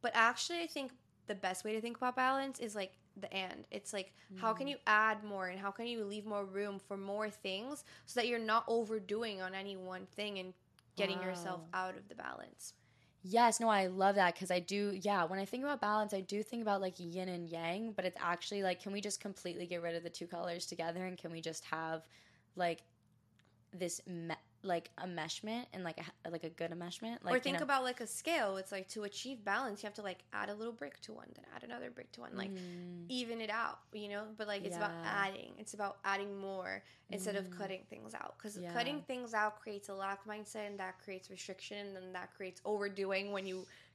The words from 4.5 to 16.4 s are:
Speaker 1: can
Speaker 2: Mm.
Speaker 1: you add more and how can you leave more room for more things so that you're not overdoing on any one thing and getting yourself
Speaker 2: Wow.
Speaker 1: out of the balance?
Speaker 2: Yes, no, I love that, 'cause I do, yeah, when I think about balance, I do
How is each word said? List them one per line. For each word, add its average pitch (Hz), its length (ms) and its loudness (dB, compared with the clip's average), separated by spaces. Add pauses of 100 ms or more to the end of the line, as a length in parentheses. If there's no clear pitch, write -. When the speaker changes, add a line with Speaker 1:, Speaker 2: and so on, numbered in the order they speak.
Speaker 1:
can 180 140 0
Speaker 2:
Mm. - 0 -
Speaker 1:
you - 100 -2 (100)
add 214 360 6
more 196 240 -2
and 185 120 -6
how 196 120 -2
can 233 140 -6
you 233 180 0
leave 202 220 -4
more 208 200 0
room 196 340 -2
for 196 180 -6
more 202 320 -2
things 208 540 -4 (240)
so - 120 0
that 233 80 4
you're 240 120 2
not 220 280 4
overdoing 220 760 2
on 185 100 -4
any 196 240 -4
one 185 300 -8
thing 202 320 -4
and 185 140 -6 (420)
getting 190 260 4
yourself 180 400 -2
Speaker 2:
Wow. 170 120 -8
Speaker 1:
out 185 240 0
of 196 120 -14
the - 60 -12
balance? - 580 -8 (500)
Speaker 2:
Yes, 226 360 8
no, 226 100 6
I 196 180 8
love 190 280 8
that, 180 220 8
'cause 185 140 -2
I 180 80 6
do, 202 320 2 (100)
yeah, 196 220 6
when 185 160 2
I 202 60 0
think 247 180 -2
about 285 180 0
balance, 208 320 4
I 190 80 2
do 202 220 -2